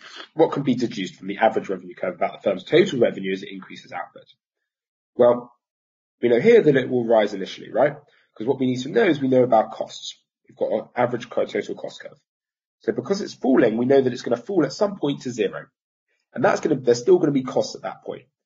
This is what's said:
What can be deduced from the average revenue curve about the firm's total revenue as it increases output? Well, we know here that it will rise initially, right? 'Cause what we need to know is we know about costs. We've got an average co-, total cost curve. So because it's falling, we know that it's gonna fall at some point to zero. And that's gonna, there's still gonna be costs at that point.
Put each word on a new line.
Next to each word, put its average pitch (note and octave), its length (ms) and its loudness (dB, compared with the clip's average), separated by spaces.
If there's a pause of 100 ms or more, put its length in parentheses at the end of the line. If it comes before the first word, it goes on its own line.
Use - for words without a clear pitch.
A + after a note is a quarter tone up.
(360)
What D#3+ 160 4
can C#3+ 100 -6
be C3 140 0
deduced G#2 400 -6
from F#2+ 120 -16
the G2 100 -8
average G#2+ 300 0
revenue F2+ 280 -10
curve F#2 180 -6
about F#2 200 -4
the - 100 -20
firm's F#2 200 -2
total D#3 360 2
revenue F#2+ 320 0
as F#2+ 100 -6
it - 80 -16
increases - 420 -18
output? - 340 -14 (880)
Well, A#2+ 360 4 (720)
we A#2+ 80 0
know A#2 100 4
here A3 220 6
that D3+ 140 4
it B2+ 140 0
will B2 180 -2
rise G#2+ 260 4
initially, - 380 -12
right? C#3+ 260 0 (380)
'Cause G#2+ 100 -10
what B2+ 140 -2
we C3 80 0
need B2+ 140 -2
to C3 80 -8
know A3 160 2
is D#3+ 140 2
we C3 100 -2
know B2+ 120 4
about A2+ 300 2
costs. - 480 -12 (280)
We've - 80 -20
got - 160 -4
an G#2+ 240 -4
average A#2+ 320 -4
co-, - 180 -4
total G#2 280 -6
cost - 280 -14
curve. - 180 -20 (600)
So A3 100 -4
because G3 300 -4
it's - 120 -12
falling, A#2+ 440 2
we B2 80 -2
know C3+ 140 6
that B2+ 140 0
it's - 80 -12
gonna A#2+ 160 -2
fall F#3 260 -2
at C3+ 100 -4
some G3+ 260 -4
point C#3+ 220 -4
to B2+ 100 -10
zero. G2 340 -4 (680)
And B2+ 100 -6
that's - 180 2
gonna, D#3 140 4
there's A#2+ 240 2
still F#3 180 6
gonna D#3 140 2
be C3+ 120 0
costs B2+ 320 -4
at - 60 -16
that - 220 -12
point. - 240 -14 (180)